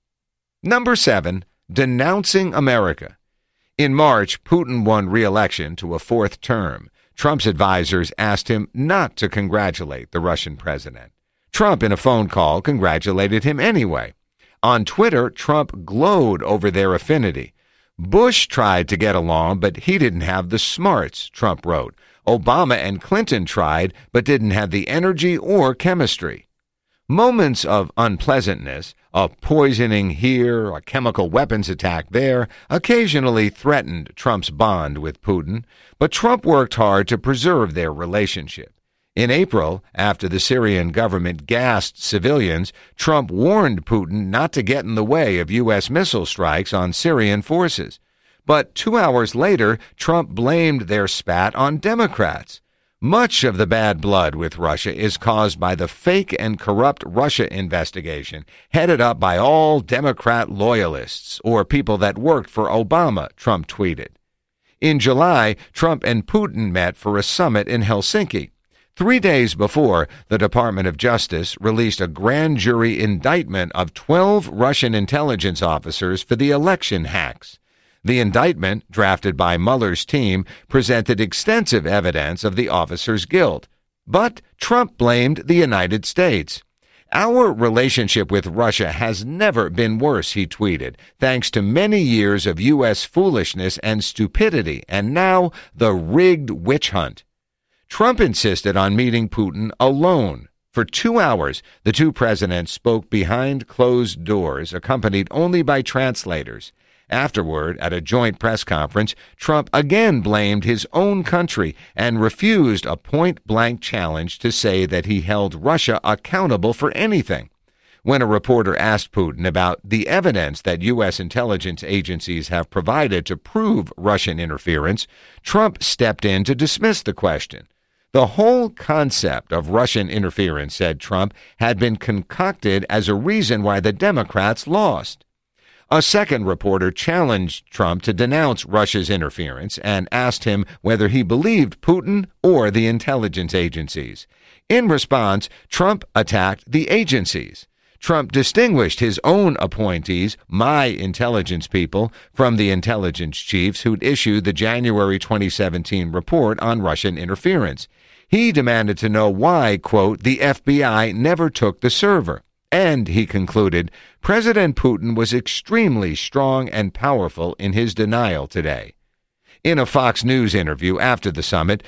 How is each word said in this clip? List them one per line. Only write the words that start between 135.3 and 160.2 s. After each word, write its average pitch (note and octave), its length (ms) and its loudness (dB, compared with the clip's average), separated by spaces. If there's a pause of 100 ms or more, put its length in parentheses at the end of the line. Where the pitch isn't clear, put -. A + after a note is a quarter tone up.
A D#3 120 4
second D3 440 0
reporter F#2+ 460 0
challenged B2 760 -2
Trump F#2 340 -2
to A2 100 -2
denounce B2+ 520 0
Russia's G2 440 0
interference D#2+ 680 -6
and G2 340 -4
asked A#2+ 340 -2
him G2+ 200 0 (160)
whether G#2 260 2
he B2+ 140 2
believed C3+ 600 0
Putin F#3 440 0 (180)
or C3 280 4
the A2+ 160 2
intelligence A2 680 -2
agencies. D#2 760 -6 (400)
In A#3+ 200 4
response, A#2 640 2 (200)
Trump G3+ 340 0 (120)
attacked G2 540 0
the D3+ 200 0
agencies. C3 760 -2 (320)
Trump D#3 320 0
distinguished C#3 680 2
his A2 240 0
own F3+ 360 4
appointees, F#2 760 -2 (100)
my C3+ 380 0
intelligence F#2+ 800 -4
people, G2 440 -2 (220)
from B2 220 2
the G2+ 160 2
intelligence F#2 640 -2
chiefs F#2+ 440 -2
who'd A2 220 -2
issued A2 400 0
the F#2+ 100 0
January G#2 640 0
twenty G2+ 300 -2
seventeen F2+ 640 -4
report A2 500 0
on A2+ 200 -2
Russian E2+ 360 -2
interference. G2 680 -2 (420)
He A3+ 240 4
demanded A2+ 460 2
to A2 100 0
know G#2+ 200 4
why, A#2 480 2
quote, G2+ 460 0